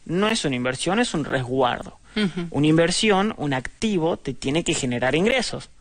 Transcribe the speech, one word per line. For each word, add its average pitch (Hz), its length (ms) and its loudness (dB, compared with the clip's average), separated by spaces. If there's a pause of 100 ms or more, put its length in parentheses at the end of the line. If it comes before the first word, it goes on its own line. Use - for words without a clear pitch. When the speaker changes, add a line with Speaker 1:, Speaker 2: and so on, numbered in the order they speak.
Speaker 1:
no 185 220 0
es 226 180 0
una 139 100 0
inversión, 127 440 -2
es 240 140 0
un 147 120 -2
resguardo. 127 720 -2 (180)
Speaker 2:
Ujú. 175 360 -2
Speaker 1:
Una 143 160 2
inversión, 185 720 4
un 147 160 -2
activo, 170 640 -2
te - 160 -8
tiene 135 300 -2
que 175 120 -2
generar 123 400 0
ingresos. 202 540 0 (120)